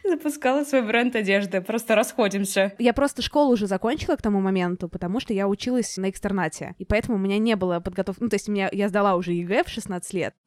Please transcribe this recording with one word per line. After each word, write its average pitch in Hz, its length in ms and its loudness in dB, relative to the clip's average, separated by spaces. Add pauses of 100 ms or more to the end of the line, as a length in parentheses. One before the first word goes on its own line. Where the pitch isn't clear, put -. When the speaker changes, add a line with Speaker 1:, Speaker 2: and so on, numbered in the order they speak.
Speaker 1:
запускала 294 560 0
свой 269 200 2
бренд 233 340 2
одежды. 196 460 0
Просто 226 320 0
расходимся. 196 840 2
Speaker 2:
Я 240 160 4
просто 277 280 0
школу 285 320 4
уже 208 140 2
закончила 226 480 -2
к - 60 -4
тому 208 180 2
моменту, 185 480 0
потому 180 320 -6
что - 140 -4
я 196 160 0
училась 240 480 -2
на 190 120 -2
экстернате, 185 680 -4
и 190 80 -12
поэтому 220 320 0
у 190 40 0
меня 196 180 0
не 226 160 2
было 180 240 0
подготовки. 185 420 -4
Ну, 233 80 0
то 208 60 0
есть 196 140 -4
у - 20 -2
меня, 196 200 0
я 202 180 0
сдала 202 260 2
уже 175 160 0
егэ 175 320 0
в - 60 -12
шестнадцать - 440 -8
лет, 160 220 -4 (100)